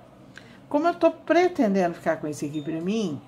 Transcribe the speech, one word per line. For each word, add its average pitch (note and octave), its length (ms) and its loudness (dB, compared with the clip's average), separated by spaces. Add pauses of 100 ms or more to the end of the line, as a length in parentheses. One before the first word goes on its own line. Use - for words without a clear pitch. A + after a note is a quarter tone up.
(680)
Como D4 180 0
eu F4 80 2
tô E4 160 4
pretendendo C#4 840 2
ficar G#3+ 240 -2
com E3 100 -8
esse D3+ 180 -6
aqui D3 160 -8
pra D#3+ 180 -6
mim, F3+ 480 -4